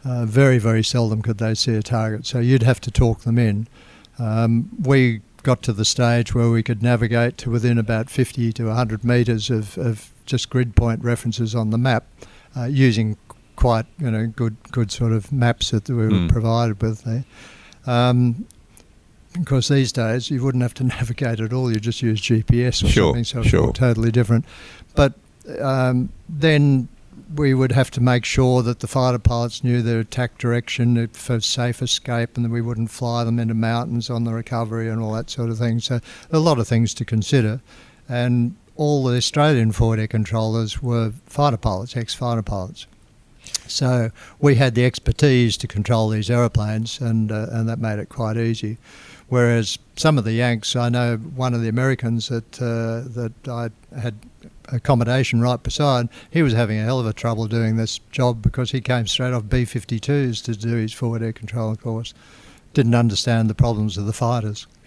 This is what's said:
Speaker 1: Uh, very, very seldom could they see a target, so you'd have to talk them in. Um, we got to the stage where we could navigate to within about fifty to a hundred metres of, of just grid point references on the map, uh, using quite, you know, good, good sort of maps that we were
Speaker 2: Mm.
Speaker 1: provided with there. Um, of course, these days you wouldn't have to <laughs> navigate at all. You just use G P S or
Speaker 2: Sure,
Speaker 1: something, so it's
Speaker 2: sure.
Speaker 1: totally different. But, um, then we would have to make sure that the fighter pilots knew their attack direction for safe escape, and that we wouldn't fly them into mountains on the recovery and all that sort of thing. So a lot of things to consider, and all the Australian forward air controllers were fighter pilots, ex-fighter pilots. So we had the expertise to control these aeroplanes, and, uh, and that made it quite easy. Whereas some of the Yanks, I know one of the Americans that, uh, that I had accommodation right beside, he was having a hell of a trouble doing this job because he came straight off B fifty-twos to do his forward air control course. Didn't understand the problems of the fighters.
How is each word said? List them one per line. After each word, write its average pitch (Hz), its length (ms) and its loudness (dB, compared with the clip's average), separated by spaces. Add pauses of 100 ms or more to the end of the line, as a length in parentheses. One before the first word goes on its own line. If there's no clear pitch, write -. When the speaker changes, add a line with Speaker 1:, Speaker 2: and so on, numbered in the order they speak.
Speaker 1:
Uh, 123 160 -2
very, 127 360 4
very 113 240 2
seldom 110 400 0
could 110 160 -2
they 110 160 0
see 117 180 0
a 107 80 0
target, 110 460 -2
so 127 100 -4
you'd 123 240 4
have 120 180 4
to - 120 -8
talk 117 300 2
them 117 180 2
in. 110 260 2 (540)
Um, 113 500 0 (140)
we 127 380 4 (200)
got 127 220 0
to 117 100 0
the 104 100 -2
stage 120 520 2
where 117 160 4
we 113 100 4
could 110 220 -2
navigate 117 560 2
to 123 100 -6
within 117 300 2
about 113 320 -2
fifty 120 420 -2
to 113 160 -4
a 110 60 -2
hundred 110 280 -2
metres 117 460 2
of, 107 300 -2
of 117 320 -4 (160)
just - 240 -4
grid 123 240 0
point 117 280 2
references 117 520 -2
on 110 160 0
the 113 80 0
map, 123 240 2 (520)
uh, 123 100 -6
using 117 520 2 (380)
quite, 113 320 2 (100)
you 131 140 -2
know, 110 160 -2
good, 113 280 -4 (160)
good 113 200 -2
sort 117 200 0
of 110 200 -2
maps 120 400 0
that 110 180 -2
we 127 60 -2
were 110 140 2
Speaker 2:
Mm. 90 200 2
Speaker 1:
provided 113 540 2
with 110 200 -4
there. 117 220 -4 (640)
Um, 123 580 2 (920)
of 175 100 -4
course, 131 240 0
these 135 220 2
days 117 380 -2
you 131 140 -2
wouldn't 127 180 0
have 120 140 -2
to 131 80 -4
<laughs> 123 160 -2
navigate 117 400 -4
at 110 120 -4
all. 127 200 -2
You 110 80 0
just 113 240 -4
use 110 180 0
G 113 220 2
P 120 200 4
S 123 200 0
or - 60 4
Speaker 2:
Sure, 95 180 6
Speaker 1:
something, 120 160 0
so - 160 -6
it's 113 100 4
Speaker 2:
sure. 78 240 4
Speaker 1:
totally 117 380 2
different. 117 340 2 (480)
But, 139 200 4 (460)
um, 127 500 0 (200)
then 147 600 4 (460)
we 143 200 2
would 131 160 2
have 123 180 2
to - 100 -6
make 123 240 4
sure 127 380 4
that 117 200 -2
the 117 60 -6
fighter 127 300 0
pilots 117 460 0
knew 123 180 2
their 113 180 0
attack 120 380 -4
direction 120 680 0
for - 320 -4
safe 120 420 -4
escape, 120 540 -4
and 120 100 -2
that 113 60 -2
we 117 100 -2
wouldn't 113 300 -4
fly 120 320 -2
them 117 160 0
into 113 160 -2
mountains 117 560 -2
on 117 140 -2
the 113 80 -4
recovery 113 540 -4
and 113 140 -4
all 107 120 -4
that 113 180 -6
sort 117 180 -4
of 113 80 -4
thing. 117 220 0
So 120 200 -4 (320)
a 160 60 2
lot 156 220 2
of 107 80 0
things 117 260 2
to - 100 -8
consider, 113 580 0 (460)
and 120 480 0 (200)
all 147 280 0
the 123 140 2
Australian 131 540 2
forward 113 280 2
air 110 80 -2
controllers 110 760 -2
were 117 300 -2 (120)
fighter 143 320 0
pilots, 107 400 -4
ex-fighter 117 460 -4
pilots. - 420 -8 (840)
So 123 440 0 (280)
we 143 160 6
had 123 200 4
the 123 100 4
expertise 123 720 2
to 117 100 -8
control 110 420 0
these 107 200 -2
aeroplanes, 113 720 0
and, 110 300 0
uh, 107 180 -4
and 113 180 -2
that 113 120 -4
made 110 180 -4
it 104 100 -8
quite 110 300 -4
easy. 113 400 -2 (520)
Whereas 120 500 2 (160)
some 151 240 2
of 110 40 -2
the 110 100 -2
Yanks, 120 420 -2
I 120 140 0
know 120 280 0
one 127 380 -4
of 117 80 -2
the 113 60 -2
Americans 117 600 -2
that, 117 320 -8
uh, 117 400 -4 (180)
that 113 140 -6 (160)
I 117 220 -6 (280)
had 117 140 -6 (560)
accommodation 120 720 0
right 123 200 0
beside, 127 480 0 (200)
he 165 140 2
was 123 100 2
having 110 260 2
a 107 40 -2
hell 127 160 0
of 113 80 -2
a 107 60 -4
trouble 113 340 -4
doing 113 280 0
this 113 240 -2 (120)
job 123 300 0
because 123 300 0
he 127 100 -4
came 120 260 -2
straight 127 260 -2
off 110 160 -4
B 123 160 2
fifty-twos 120 800 -2
to 117 120 -4
do 117 200 -4
his 110 180 -2
forward 113 300 -4
air 113 100 -4
control 110 420 -6
course. 113 380 -8 (600)
Didn't 120 220 4
understand 113 540 2
the 107 60 -4
problems 107 420 0
of 101 80 -4
the 107 80 -4
fighters. 117 540 -4 (200)